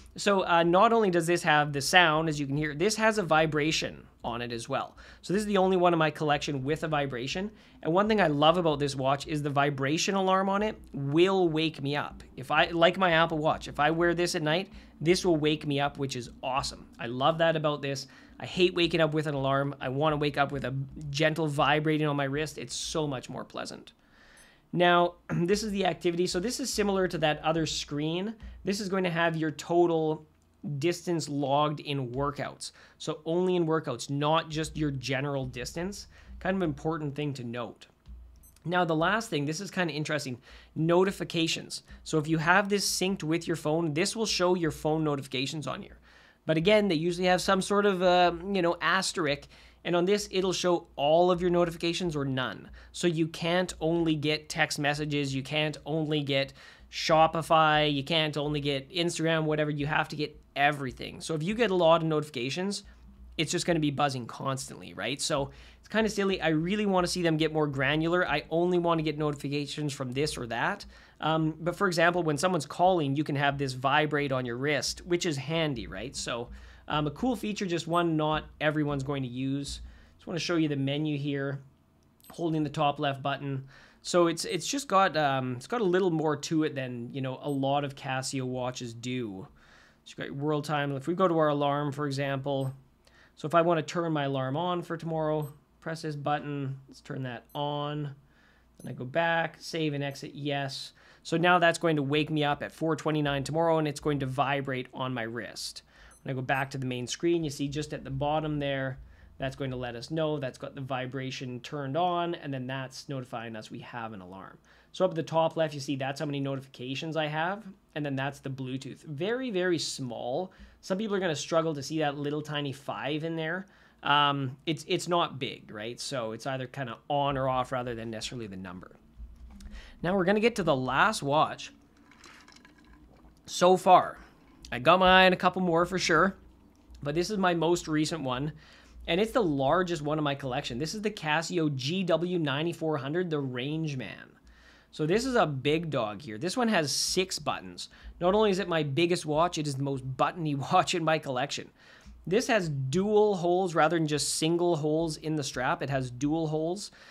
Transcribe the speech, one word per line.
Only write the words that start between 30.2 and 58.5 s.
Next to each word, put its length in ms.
distance 500
logged 520
in 320
workouts. 600
So 280
only 300
in 100
workouts, 440
not 400
just 280
your 140
general 540
distance. 640
Kind 160
of 60
important 540
thing 180
to 100
note. 440
Now, 220
the 100
last 340
thing, 160
this 140
is 120
kinda 220
interesting, 440
notifications. 1080
So 160
if 80
you 100
have 320
this 180
synced 360
with 240
your 80
phone, 380
this 220
will 100
show 280
your 180
phone 320
notifications 640
on 160
here. 160
But 120
again, 320
they 60
usually 320
have 140
some 200
sort 240
of, 180
uh, 300
you 100
know, 200
asterisk. 680
And 100
on 80
this, 260
it'll 220
show 360
all 340
of 100
your 100
notifications 640
or 100
none. 440
So 160
you 200
can't 520
only 360
get 340
text 280
messages, 560
you 80
can't 440
only 360
get 300
Shopify, 1000
you 100
can't 320
only 240